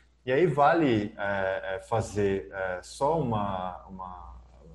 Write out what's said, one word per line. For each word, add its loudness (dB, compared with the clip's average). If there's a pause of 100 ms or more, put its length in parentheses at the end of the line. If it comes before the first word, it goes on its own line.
(260)
E -2
aí 6
vale, 4
é, -2
é, -6
fazer, 0
é, -4
só -2
uma, -4
uma, -14 (340)